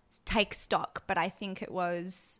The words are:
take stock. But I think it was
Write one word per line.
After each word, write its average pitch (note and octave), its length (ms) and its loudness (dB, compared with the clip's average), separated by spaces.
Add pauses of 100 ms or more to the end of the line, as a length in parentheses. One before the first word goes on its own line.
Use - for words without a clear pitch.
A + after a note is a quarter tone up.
(240)
take G#3 300 4
stock. - 540 0
But F#3+ 100 2
I E3+ 100 2
think F#3+ 340 -6
it - 100 -8
was F3 680 -2